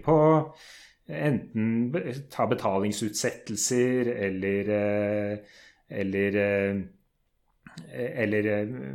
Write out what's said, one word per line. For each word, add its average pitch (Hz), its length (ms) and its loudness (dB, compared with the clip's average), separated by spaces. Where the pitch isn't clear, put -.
på, 156 140 4
enten 120 800 0
be-, 156 240 -4
ta - 180 -2
betalingsutsettelser, 117 1700 0
eller, 98 480 0
eh, 104 840 -2
eller, 98 320 0
eh, 101 360 2
eller, 107 560 0
eh, 104 200 -2